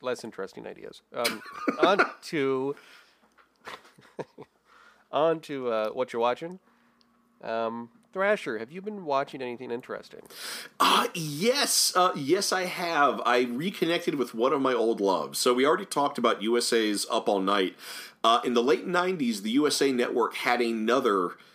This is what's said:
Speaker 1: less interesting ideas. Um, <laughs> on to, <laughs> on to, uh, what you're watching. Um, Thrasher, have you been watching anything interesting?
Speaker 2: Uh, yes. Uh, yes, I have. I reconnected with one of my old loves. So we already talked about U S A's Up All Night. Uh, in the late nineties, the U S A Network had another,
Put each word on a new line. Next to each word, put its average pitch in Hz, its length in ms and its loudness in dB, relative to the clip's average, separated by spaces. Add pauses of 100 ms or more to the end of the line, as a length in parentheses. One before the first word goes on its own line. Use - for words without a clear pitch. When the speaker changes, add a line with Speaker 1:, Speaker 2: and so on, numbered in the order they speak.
Speaker 1:
less 123 240 -6
interesting 107 420 -12
ideas. 98 360 -16 (120)
Um, 113 280 -4 (200)
<laughs> - 180 -4
on 190 180 6 (240)
to, 135 520 -2 (1400)
<laughs> - 960 -18
on 160 280 2
to, 135 300 -6
uh, 110 200 0
what 127 240 -4
you're 117 80 0
watching. 165 360 0 (840)
Um, 113 460 -4 (200)
Thrasher, 190 480 -2
have 117 140 -12
you 185 80 -12
been 202 240 -12
watching 139 380 -2
anything 123 280 -8
interesting? 117 520 -10 (580)
Speaker 2:
Uh, - 320 4
yes. 185 840 0
Uh, 180 220 4
yes, 165 360 2
I 185 120 -2
have. 165 600 0
I 123 160 4
reconnected 165 720 -2
with 123 200 -2
one 127 200 2
of 139 80 0
my 131 100 2
old 110 280 2
loves. 82 380 0
So 127 140 4
we 127 140 4
already 151 180 2
talked 143 320 -2
about 120 240 2
U 113 160 0
S 117 160 0
A's 107 380 2
Up 113 180 0
All 101 120 2
Night. 95 360 0 (480)
Uh, 117 200 6
in 127 100 0
the 117 80 4
late 127 240 2
nineties, 175 560 0
the 214 80 -4
U 226 160 4
S - 160 2
A 139 100 4
Network 120 440 0
had 120 260 0
another, 113 720 2 (220)